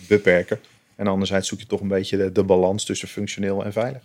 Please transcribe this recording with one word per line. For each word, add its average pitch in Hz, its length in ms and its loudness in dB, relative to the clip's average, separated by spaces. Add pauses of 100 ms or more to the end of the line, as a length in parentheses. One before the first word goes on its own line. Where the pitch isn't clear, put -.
beperken. 98 520 4 (360)
En 104 100 -4
anderzijds 95 420 0
zoek 101 120 -8
je - 60 -16
toch 98 140 -2
een 98 80 -6
beetje 95 280 0
de, 95 160 0
de 98 120 2
balans 95 400 4
tussen 98 240 -6
functioneel 101 560 -6
en 104 80 -6
veilig. 123 320 -4